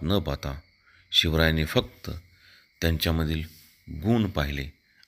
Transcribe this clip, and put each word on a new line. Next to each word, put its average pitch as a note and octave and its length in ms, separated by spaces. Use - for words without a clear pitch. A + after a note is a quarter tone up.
न F#2 180
पाहता C#2+ 400
शिवरायांनी D#2+ 540
फक्त - 440
त्यांच्यामधील D#2+ 640
गुण G2 400
पाहिले C#2+ 400